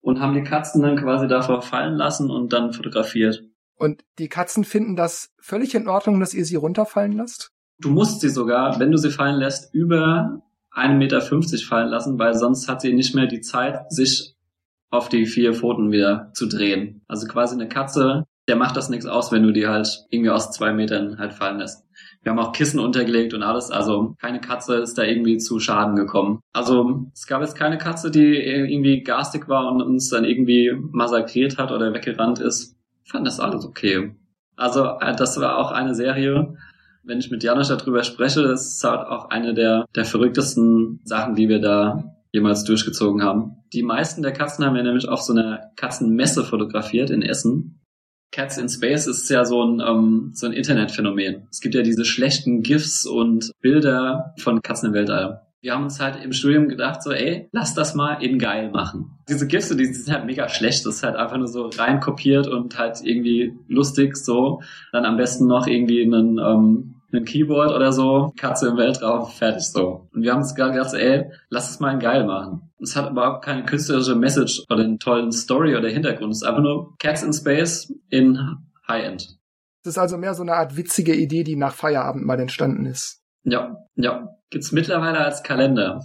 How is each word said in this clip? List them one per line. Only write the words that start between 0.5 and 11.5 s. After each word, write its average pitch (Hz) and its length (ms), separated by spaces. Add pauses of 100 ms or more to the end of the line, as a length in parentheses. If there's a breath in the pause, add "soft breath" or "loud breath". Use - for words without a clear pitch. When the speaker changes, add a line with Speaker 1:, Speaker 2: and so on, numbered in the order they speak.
Speaker 1:
dann 143 160
quasi 131 320
davor 127 320
fallen 151 360
lassen 147 340
und 123 240
dann 120 180
fotografiert. 110 720 (320)
Speaker 2:
Und 151 240 (180)
die 156 120
Katzen 180 340
finden 214 320
das 170 320 (100)
völlig 247 360
in 226 120
Ordnung, 196 320
dass 190 140
ihr 180 140
sie 170 100
runterfallen 202 560
lasst? 233 380 (280)
Speaker 1:
Du 143 120
musst 185 320
sie 143 80
sogar, 120 500
wenn 139 100
du 160 60
sie 151 140
fallen 139 280
lässt, 135 360
über 165 680 (300)
einen 135 260
Meter 131 240
fünfzig 147 460